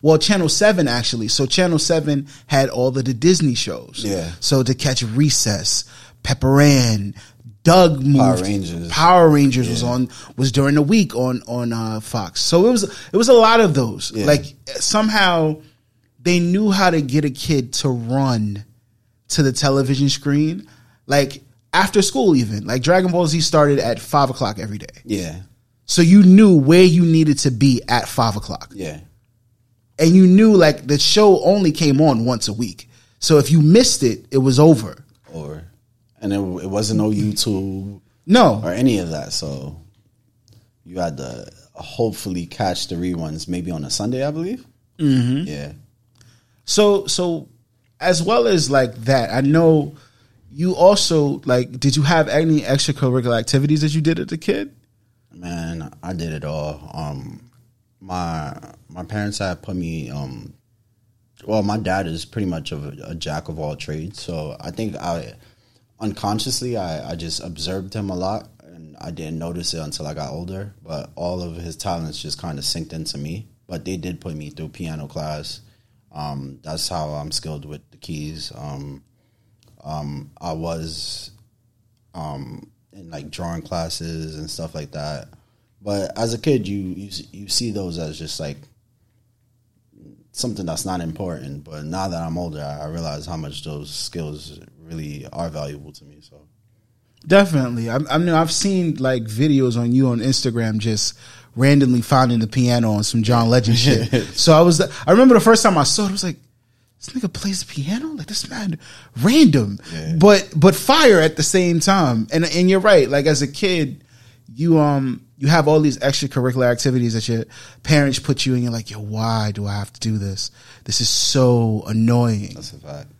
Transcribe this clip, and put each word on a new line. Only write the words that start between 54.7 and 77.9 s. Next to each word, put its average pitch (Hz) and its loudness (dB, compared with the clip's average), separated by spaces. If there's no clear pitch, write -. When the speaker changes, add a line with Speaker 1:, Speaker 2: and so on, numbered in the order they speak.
Speaker 2:
Man, 85 -12
I 90 -10
did 82 -8
it 76 -10
all. 76 -10
Um, 71 -12
my, 85 -8
my 87 -16
parents 104 -6
had 92 -6
put 98 -10
me, 82 -8
um, 65 -12
well, 107 -2
my 104 -2
dad 98 -4
is 82 -10
pretty 101 -8
much 82 -8
of 73 -10
a, 71 -14
a 82 -12
jack 78 -10
of 80 -12
all 76 -8
trades. 78 -12
So 78 -10
I 80 -16
think 110 -8
I, 80 -8
unconsciously, 113 -6
I, 85 -8
I 87 -8
just 82 -10
observed 92 -10
him 101 -8
a 92 -8
lot, 95 -8
and 80 -20
I - -14
didn't 80 -12
notice 85 -8
it 82 -8
until 78 -10
I 76 -10
got 71 -10
older. 95 -12
But 78 -14
all 90 -8
of 85 -12
his 85 -14
talents 82 -8
just 76 -12
kinda 76 -12
sinked 80 -8
into 80 -10
me. 78 -12
But 87 -14
they 92 -8
did 85 -12
put 82 -12
me 73 -14
through 78 -16
piano 78 -12
class. 76 -12
Um, 69 -12
that's 80 -10
how 78 -8
I'm 76 -10
skilled 76 -10
with 73 -16